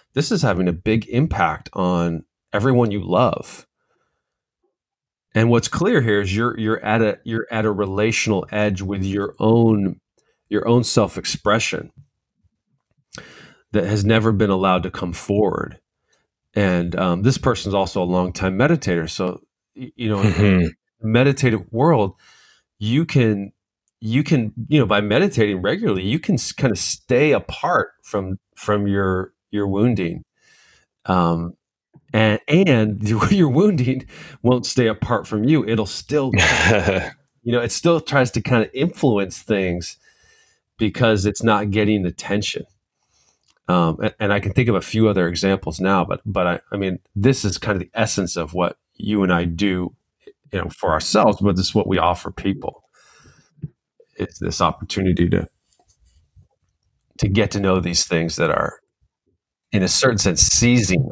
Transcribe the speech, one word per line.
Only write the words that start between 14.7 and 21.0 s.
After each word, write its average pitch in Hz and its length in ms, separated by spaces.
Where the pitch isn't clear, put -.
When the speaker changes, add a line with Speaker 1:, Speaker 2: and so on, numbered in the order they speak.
Speaker 1:
to 87 80
come 87 220
forward. - 640
And, 87 440
um, 90 260
this 131 140
person's 101 380
also 95 260
a 90 40
longtime 90 520
meditator. 101 520
So, 90 320
y-, 123 200
you 117 140
know, 101 120
in 104 100
Speaker 2:
Mm-hmm. 92 300
Speaker 1:
the 85 100